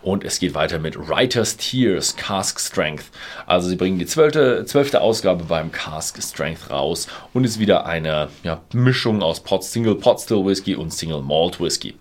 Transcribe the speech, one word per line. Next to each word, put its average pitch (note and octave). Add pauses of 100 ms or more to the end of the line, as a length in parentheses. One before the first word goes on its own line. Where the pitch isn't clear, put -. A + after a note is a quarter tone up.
und F#2+
es -
geht F2+
weiter D#2+
mit D#2
Writer's A#2
Tears G#2
Cask -
Strength. D2+ (420)
Also F2+
sie F2+
bringen F#2
die E2+
zwölfte, C#3+
zwölfte -
Ausgabe F2+
beim D#2+
Cask -
Strength -
raus C#2+ (260)
und B2+
ist A2
wieder G2+
eine, D#2 (160)
ja, E2 (100)
Mischung B2
aus D#2+
Pot, -
Single A2+
Pot A2
Still G2+
Whisky G2
und D#2+
Single D#2
Malt D#2+
Whisky. D#2